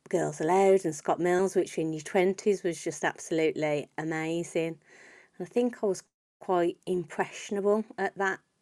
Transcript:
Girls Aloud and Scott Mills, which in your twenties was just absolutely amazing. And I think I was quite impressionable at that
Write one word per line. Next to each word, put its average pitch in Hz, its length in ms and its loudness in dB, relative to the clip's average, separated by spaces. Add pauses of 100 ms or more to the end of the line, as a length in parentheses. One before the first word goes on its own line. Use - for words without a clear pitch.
Girls 151 320 -2
Aloud 190 440 6
and 156 100 -2
Scott 151 240 -2
Mills, 180 380 2
which - 220 0
in 160 140 -2
your 156 100 -6
twenties 190 600 0
was 170 200 -4
just 160 220 -6
absolutely 156 840 -2 (100)
amazing. 160 800 -4 (580)
And 180 120 -10
I - 20 -18
think 240 320 -2
I 220 40 0
was 185 160 -2 (360)
quite 175 380 0 (100)
impressionable 196 960 -2 (140)
at 190 200 -2
that 190 220 -2 (220)